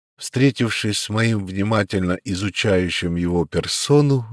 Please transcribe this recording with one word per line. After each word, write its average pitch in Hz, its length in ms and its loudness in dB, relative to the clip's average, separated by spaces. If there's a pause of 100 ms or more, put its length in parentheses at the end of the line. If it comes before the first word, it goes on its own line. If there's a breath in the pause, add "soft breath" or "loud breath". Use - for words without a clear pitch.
(180)
встретившись 120 800 0
с - 100 -6
моим 110 360 0
внимательно 95 800 0
изучающим 92 920 0
его 87 300 0
персону 139 880 2